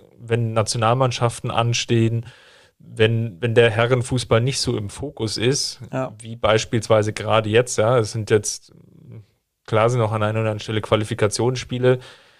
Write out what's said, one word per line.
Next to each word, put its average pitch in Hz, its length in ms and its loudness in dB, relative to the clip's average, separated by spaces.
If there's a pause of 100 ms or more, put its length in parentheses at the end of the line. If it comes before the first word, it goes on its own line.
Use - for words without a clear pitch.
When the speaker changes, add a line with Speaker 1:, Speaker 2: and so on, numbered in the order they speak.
(180)
Speaker 1:
wenn 113 360 -2
Nationalmannschaften 120 960 0
anstehen, 117 760 0 (520)
wenn, 113 640 0
wenn 117 140 -2
der 117 160 6
Herrenfußball 120 680 0
nicht 131 200 -2
so 120 160 -2
im 101 140 -6
Fokus 113 480 -8
ist, 131 420 -2 (120)
Speaker 2:
Ja. 131 280 -6
Speaker 1:
wie 113 160 -14
beispielsweise 107 760 2
gerade 107 360 0
jetzt, 117 300 2
ja. 117 200 2
Es 107 140 -2
sind 110 180 -6
jetzt, - 420 -2 (920)
klar 110 220 4
sind 123 140 2
auch 107 100 0
an 107 100 0
einer 107 100 0
oder 110 180 -2
anderen 107 100 -6
Stelle 110 220 -4
Qualifikationsspiele 120 1160 0 (420)